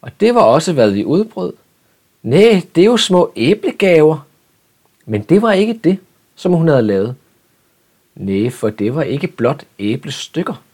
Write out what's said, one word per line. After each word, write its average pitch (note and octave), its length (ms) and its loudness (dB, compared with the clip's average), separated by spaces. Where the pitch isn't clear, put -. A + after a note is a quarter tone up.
Og - 200 -14
det A#3 140 2
var A#3 80 2
også, D3 300 2
hvad A#2 180 2
vi G2+ 140 -2
udbrød. F#3+ 480 -4
"Næh, F#3 400 4
det E3 60 2
er F#3 60 6
jo A#3+ 100 2
små F3+ 400 0
æblegaver." D#3+ 880 0
Men G#2+ 160 -6
det G3 200 2
var A3+ 100 0
ikke G#3+ 320 -2
det, F#3+ 140 0
som - 180 -4
hun E3 160 0
havde C3+ 140 2
lavet. G#2+ 340 -2
Næh, G2 380 -4
for - 180 -4
det G#2+ 240 -6
var D#3 80 -4
ikke C#3+ 260 -6
blot B2+ 360 -4
æblestykker. C3+ 840 -8